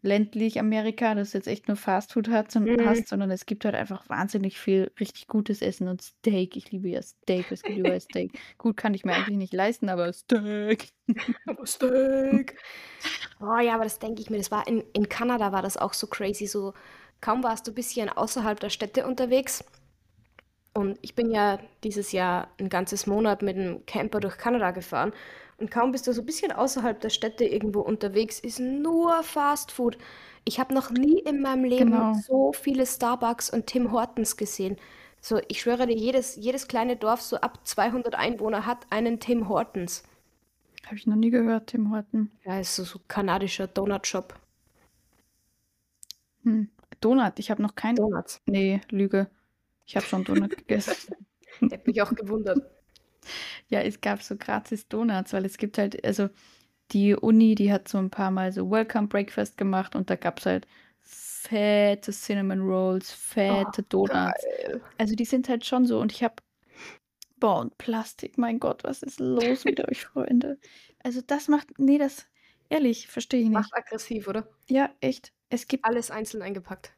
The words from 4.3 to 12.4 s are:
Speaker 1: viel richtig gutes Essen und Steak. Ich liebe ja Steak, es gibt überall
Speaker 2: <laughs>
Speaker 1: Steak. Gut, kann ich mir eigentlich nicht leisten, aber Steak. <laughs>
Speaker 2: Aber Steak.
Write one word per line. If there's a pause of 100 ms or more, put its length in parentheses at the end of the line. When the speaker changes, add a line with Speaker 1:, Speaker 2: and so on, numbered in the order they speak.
Speaker 1:
viel
richtig
gutes
Essen
und
Steak.
Ich
liebe
ja
Steak,
es
gibt
überall
Speaker 2:
<laughs>
Speaker 1:
Steak. (200)
Gut,
kann
ich
mir
eigentlich
nicht
leisten,
aber
Steak. (180)
<laughs>
Speaker 2:
Aber
Steak. (840)